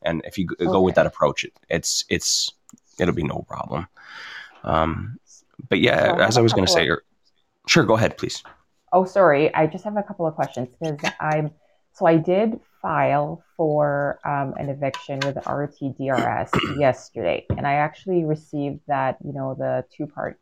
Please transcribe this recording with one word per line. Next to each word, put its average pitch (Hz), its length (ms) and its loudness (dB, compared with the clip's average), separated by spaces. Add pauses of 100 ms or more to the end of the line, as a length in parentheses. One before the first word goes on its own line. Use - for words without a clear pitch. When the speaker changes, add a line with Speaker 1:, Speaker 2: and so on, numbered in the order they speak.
Speaker 1:
And 82 240 -2
if - 120 -10
you 92 100 -2
g-, 87 180 -2
go 92 160 4
with 92 120 4
Speaker 2:
Okay. 80 100 6
Speaker 1:
that - 40 4
approach, 73 380 0
it, - 80 -18 (160)
it's, - 400 -2
it's, - 420 -2 (480)
it'll 170 160 2
be 82 80 -2
no - 240 -6
problem. 71 400 -8 (760)
Um, 80 560 0 (500)
but 101 100 2
yeah, 120 200 4 (120)
Speaker 2:
So - 40 0
I 98 120 4
Speaker 1:
as 113 80 0
Speaker 2:
have - 20 6
Speaker 1:
I - 40 6
Speaker 2:
a - 20 6
Speaker 1:
was 113 100 6
gonna 95 140 4
Speaker 2:
couple - 140 2
Speaker 1:
say, 78 60 2
Speaker 2:
of 78 100 0
Speaker 1:
or, - 60 -18 (640)
sure, 160 180 4
go 110 100 6
ahead, 113 220 0
please. - 260 -8 (500)
Speaker 2:
Oh, 185 120 4
sorry. 160 480 4
I 156 140 2
just 180 160 -10
have 208 140 -6
a 202 60 -2
couple 196 240 -6
of 156 80 -4
questions 131 340 -4 (120)
'cause 156 160 -4 (220)
I'm, 151 320 -2 (420)
so - 120 -2
I 165 120 6
did 196 420 2 (220)
file 147 600 0 (160)
for, 147 680 0
um, 139 320 -2
an 143 120 -4
eviction 139 520 -6
with 139 160 -2 (100)
R 143 200 -2
T 139 300 -8
D 135 120 -4
R 120 300 0
S 123 120 -4 (120)
<clears throat> 143 140 -6
yesterday, 117 680 0 (120)
and 135 80 -4
I 143 80 0
actually 160 520 -2
received 151 600 -4
that, 135 360 -2
you 143 100 -8
know, 135 220 -6
the 131 280 -2 (120)
two-part - 460 -8